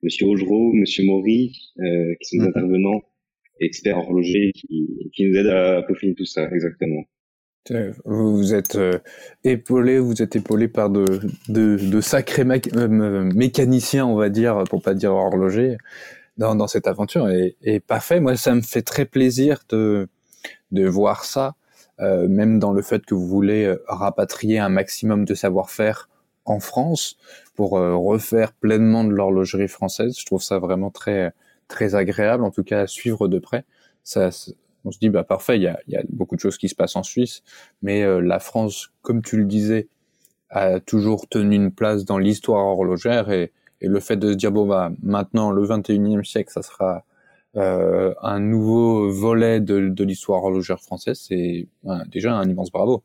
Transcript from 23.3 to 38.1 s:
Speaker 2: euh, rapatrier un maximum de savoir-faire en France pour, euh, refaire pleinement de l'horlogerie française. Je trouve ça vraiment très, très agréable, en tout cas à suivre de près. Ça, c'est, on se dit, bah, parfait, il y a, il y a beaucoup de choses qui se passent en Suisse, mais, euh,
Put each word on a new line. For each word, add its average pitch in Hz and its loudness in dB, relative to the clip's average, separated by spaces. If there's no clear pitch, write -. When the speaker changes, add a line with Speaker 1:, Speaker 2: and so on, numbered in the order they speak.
Speaker 2:
euh, 95 2
rapatrier 101 -2
un 101 0
maximum 104 0
de 101 -2
savoir-faire 98 -2
en 104 -2
France - -4
pour, 98 0
euh, 87 2
refaire 107 0
pleinement 110 4
de 107 2
l'horlogerie 95 0
française. 110 -4
Je - -14
trouve 95 -2
ça 98 -2
vraiment 92 -2
très, 95 -4
très 101 -4
agréable, 104 0
en 95 -2
tout 98 -4
cas 101 -2
à 95 -4
suivre 110 -2
de 92 0
près. 120 -6
Ça, 92 -2
c'est, - -18
on 101 -8
se - -14
dit, 110 2
bah, 95 0
parfait, 113 -2
il 95 2
y 90 2
a, 85 -4
il - -10
y - -2
a - -4
beaucoup - -6
de - -6
choses - -2
qui 95 -4
se - -10
passent - -4
en 95 -6
Suisse, - -4
mais, 101 -2
euh, 92 2